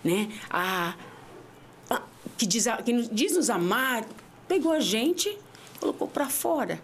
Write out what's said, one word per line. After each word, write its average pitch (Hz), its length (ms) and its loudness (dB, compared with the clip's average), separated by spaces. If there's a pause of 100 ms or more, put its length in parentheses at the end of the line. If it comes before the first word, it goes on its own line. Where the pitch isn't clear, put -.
né? 202 260 2 (200)
A, 180 440 0 (960)
a, - 120 0 (360)
que 233 80 2
diz 208 220 2
a, 226 100 0
que 220 160 0
nos, 233 160 2
diz 247 260 2
nos 285 140 4
amar, 208 560 2 (440)
pegou 330 240 4
a 311 80 4
gente, 262 540 2 (440)
colocou - 280 -2
pra 277 220 -2
fora. 254 540 0